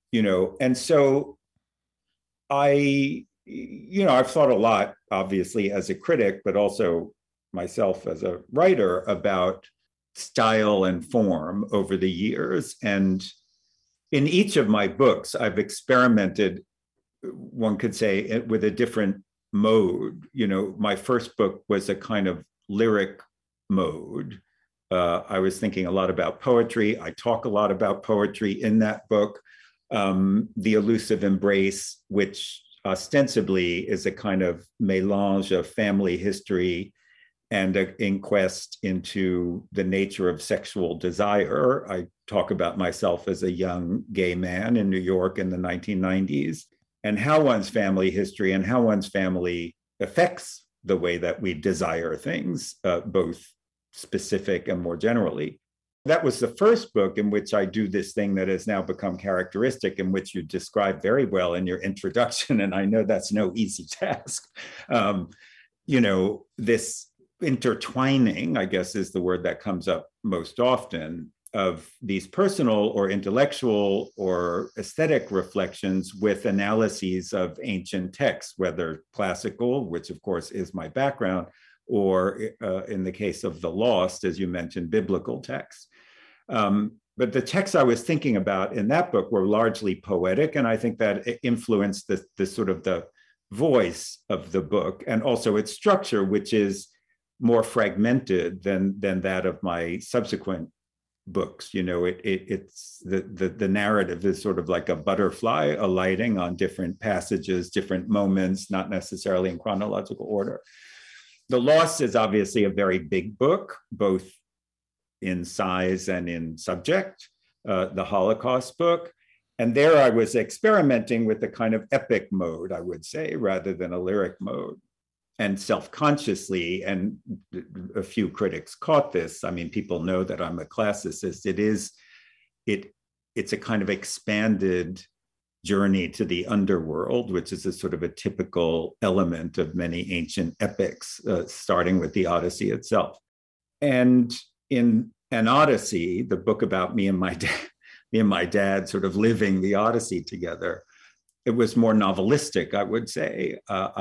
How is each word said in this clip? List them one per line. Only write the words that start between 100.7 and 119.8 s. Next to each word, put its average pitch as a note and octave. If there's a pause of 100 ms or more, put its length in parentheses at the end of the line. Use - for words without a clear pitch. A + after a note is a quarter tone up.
books. -
You F#2+
know, F2+
it, F#2
it, F#2+
it's -
the, F#2
the, F#2
the G2
narrative G2
is F#2+
sort F#2
of E2
like F2
a E2+
butterfly F#2+
alighting F#2+
on F2
different F2+
passages, F#2
different F#2
moments, F#2+
not F#2+
necessarily F#2
in F2
chronological G2+
order. G2+ (880)
The B2+
Lost D#3
is A#2
obviously G#2
a G2
very F#2
big F#2
book, E3+ (140)
both F#2+ (920)
in F#2
size F#2
and F2
in E2
subject, E3 (400)
uh, F#2
the F#2
Holocaust A2+
book. E3+ (460)
And A#2
there D3